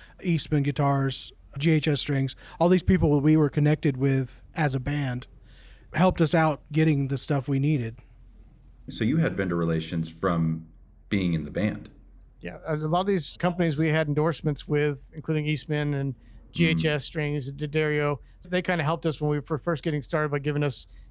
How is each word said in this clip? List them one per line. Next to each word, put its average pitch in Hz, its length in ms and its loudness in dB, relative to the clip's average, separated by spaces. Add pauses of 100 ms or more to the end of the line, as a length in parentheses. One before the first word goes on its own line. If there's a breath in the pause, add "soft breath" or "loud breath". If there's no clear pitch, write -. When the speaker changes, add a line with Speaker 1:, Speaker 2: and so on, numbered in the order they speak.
(220 loud breath)
Speaker 1:
Eastman 156 420 0
Guitars, 139 680 0 (260)
G 151 140 2
H 156 160 2
S 147 140 2
Strings, 135 340 -2 (240 loud breath)
all 170 80 4
these 180 160 4
people 160 320 4
that 139 80 4
we 156 140 6
were 151 120 4
connected 147 460 2
with 135 480 -2 (100)
as 147 220 0
a 131 60 -4
band 135 460 -4 (680 soft breath)
helped 175 260 2
us 165 160 2
out 160 260 2 (120)
getting 151 340 2
the 135 100 -4
stuff 139 300 -2
we 139 100 0
needed. 135 380 0 (920)
Speaker 2:
So - 160 -2
you 131 100 2
had 120 220 2
vendor 92 180 0
relations 82 540 -2
from 82 580 -2 (400)
being 92 260 0
in 78 120 -4
the 71 60 -12
band? 98 380 -2 (520)
Speaker 3:
Yeah, 175 160 -12 (100)
a 160 80 -2
lot 156 240 0
of 196 80 -2
these 190 320 -2
companies 170 380 0
we 160 100 2
had 156 220 2
endorsements 151 580 -2
with, 147 480 -2
including 156 300 -4
Eastman 147 480 -2
and 139 220 -4 (360 soft breath)
G 165 160 2
H 160 160 0
S 151 200 0
Speaker 2:
Mm. - 40 -12
Speaker 3:
Strings, 147 440 -4
D'Addario, 147 680 -2 (280 soft breath)
they 180 140 -2
kinda 175 220 0
helped 160 240 -2
us 156 120 -2
when 151 120 0
we 147 80 0
were 143 180 -4
first 165 260 -4
getting 151 200 -2
started 151 260 -2
by 143 80 -2
giving 143 240 -2
us, 143 240 -4 (260 soft breath)